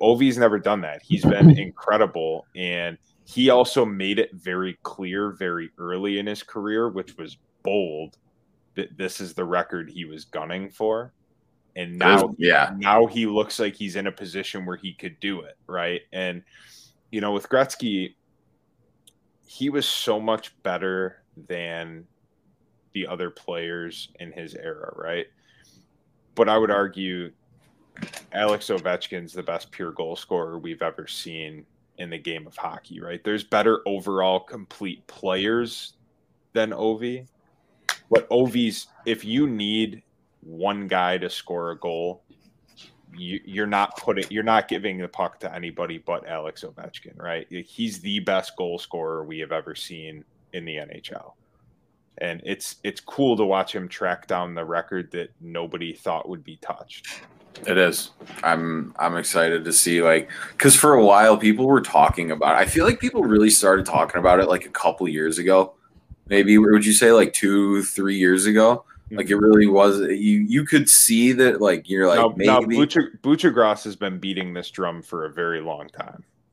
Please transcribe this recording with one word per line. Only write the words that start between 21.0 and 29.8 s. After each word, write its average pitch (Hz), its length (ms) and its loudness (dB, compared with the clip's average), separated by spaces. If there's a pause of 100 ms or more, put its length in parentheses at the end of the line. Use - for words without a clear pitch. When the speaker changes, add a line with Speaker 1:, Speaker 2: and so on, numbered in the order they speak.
Speaker 1:
than 82 580 -12 (880)
the 92 140 -8
other 87 220 -10
players 85 800 -12 (100)
in 87 120 -18
his 80 240 -18
era, - 400 -14
right? 85 320 -8 (1080)
But 110 140 2
I 110 80 4
would 110 140 2
argue 92 600 -4 (1000)
Alex 104 360 -2
Ovechkin's 90 600 -6
the 90 120 -14
best - 280 -10
pure 85 200 -12